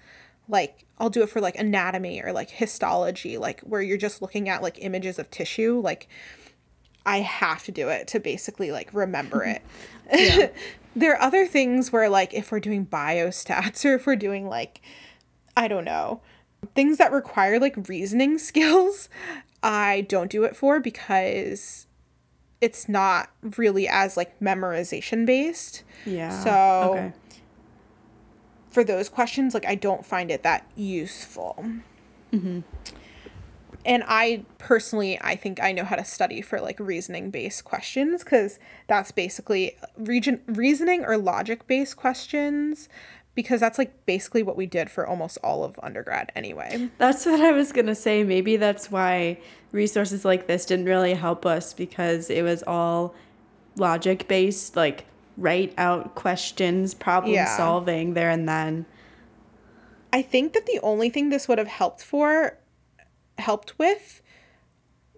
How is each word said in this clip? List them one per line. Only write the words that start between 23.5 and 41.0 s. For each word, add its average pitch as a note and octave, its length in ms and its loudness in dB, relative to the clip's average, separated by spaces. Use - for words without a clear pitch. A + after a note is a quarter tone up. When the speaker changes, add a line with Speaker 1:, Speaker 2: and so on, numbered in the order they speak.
Speaker 1:
really G3 320 2
as, G3 300 2
like, F3 200 -4
memorization F#3+ 840 -2
based. C#4 580 0
Speaker 2:
Yeah. F#3 400 -4
Speaker 1:
So F#3+ 460 6
Speaker 2:
Okay. F#3 220 -2
Speaker 1:
for A#3+ 160 4
those F#3+ 240 -2
questions, B3+ 460 0
like, G#3+ 100 -2
I G3+ 120 0
don't G3 280 -2
find F3+ 260 -4
it D3+ 120 -4
that - 240 0
useful. F#3 880 -8
Speaker 2:
Mm-hmm. F3+ 260 -2
Speaker 1:
And A#3+ 220 2
I A3+ 380 0
personally, G#3+ 640 0
I - 140 -2
think F#3+ 260 -8
I F#3+ 120 0
know F3+ 100 -4
how G3 140 -4
to - 80 -4
study - 360 -2
for, G3+ 200 -6
like, - 180 -8
reasoning-based F#3 840 -6
questions, D#4+ 580 -4
'cause G#3+ 380 2
that's G3+ 240 0
basically F#3+ 680 -2
region-, A#3+ 480 0
reasoning C#4+ 580 2